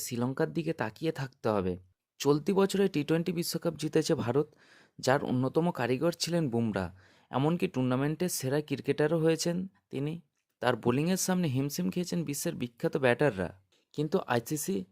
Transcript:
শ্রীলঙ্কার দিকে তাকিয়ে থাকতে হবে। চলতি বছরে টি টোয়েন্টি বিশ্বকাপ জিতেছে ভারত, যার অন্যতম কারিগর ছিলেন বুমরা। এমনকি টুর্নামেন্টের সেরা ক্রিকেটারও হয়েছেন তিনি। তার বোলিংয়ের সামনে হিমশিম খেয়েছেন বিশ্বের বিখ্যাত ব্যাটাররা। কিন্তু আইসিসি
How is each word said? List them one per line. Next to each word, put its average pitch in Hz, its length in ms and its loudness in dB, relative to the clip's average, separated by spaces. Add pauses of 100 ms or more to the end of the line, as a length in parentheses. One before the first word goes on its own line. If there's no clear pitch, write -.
শ্রীলঙ্কার 131 520 -2
দিকে 165 160 -2
তাকিয়ে 123 400 -4
থাকতে - 360 -6
হবে। 92 260 2 (460)
চলতি 151 320 2
বছরে 196 360 2
টি 156 160 -2
টোয়েন্টি 165 280 0
বিশ্বকাপ 165 480 -4
জিতেছে 156 340 2
ভারত, 123 340 0 (500)
যার 135 220 4 (100)
অন্যতম 127 400 2
কারিগর 131 420 0 (100)
ছিলেন 165 280 0
বুমরা। 107 360 0 (440)
এমনকি 160 440 2
টুর্নামেন্টের 135 640 0
সেরা 131 220 0
ক্রিকেটারও 151 640 0
হয়েছেন 165 320 2 (340)
তিনি। 143 240 -4 (480)
তার 123 140 2
বোলিংয়ের 143 500 0
সামনে 180 220 2
হিমশিম 143 420 -2
খেয়েছেন 180 340 -2
বিশ্বের 143 300 -4
বিখ্যাত 131 420 -4
ব্যাটাররা। 120 520 2 (460)
কিন্তু 151 220 -2 (100)
আইসিসি 147 500 -2 (160)